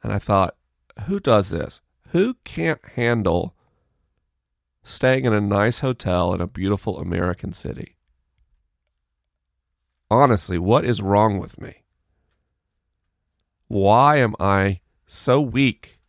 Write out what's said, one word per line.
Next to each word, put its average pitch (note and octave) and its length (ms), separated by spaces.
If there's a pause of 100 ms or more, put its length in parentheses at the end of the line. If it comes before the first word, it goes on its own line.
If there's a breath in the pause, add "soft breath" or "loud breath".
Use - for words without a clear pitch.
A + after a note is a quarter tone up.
And A2 100
I G2+ 80
thought, F#2+ 380 (480)
"Who G3 140
does G#2+ 300
this? - 300 (300)
Who A3 340
can't E3 400 (120)
handle F#2 600 (1300)
staying C3 420
in A#2 80
a G#2 80
nice G2+ 380
hotel F2+ 540
in F2+ 80
a F2 60
beautiful F#2+ 520
American F2+ 540
city? - 420 (2250)
Honestly, A2 460
what G2 260
is A#2 180
wrong G2+ 380
with D#2+ 200
me? - 240 (1800)
Why A2+ 500
am A#2 220
I G2 420 (260)
so - 340
weak? B2+ 680